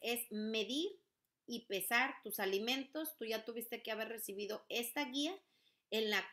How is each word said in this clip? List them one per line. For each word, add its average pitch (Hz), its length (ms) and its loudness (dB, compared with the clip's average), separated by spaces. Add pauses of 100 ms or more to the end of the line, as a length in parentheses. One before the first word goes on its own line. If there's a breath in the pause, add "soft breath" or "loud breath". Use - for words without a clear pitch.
es 233 300 0
medir 220 600 0 (560)
y 233 180 -6
pesar 240 480 4 (100)
tus 208 180 -4
alimentos. 254 760 0
Tú 233 80 -6
ya 220 200 -2
tuviste 226 360 -6
que 226 100 -4
haber 214 180 -2
recibido 208 600 -4
esta 240 360 0
guía 285 280 2 (580 soft breath)
en 220 180 4
la 196 240 4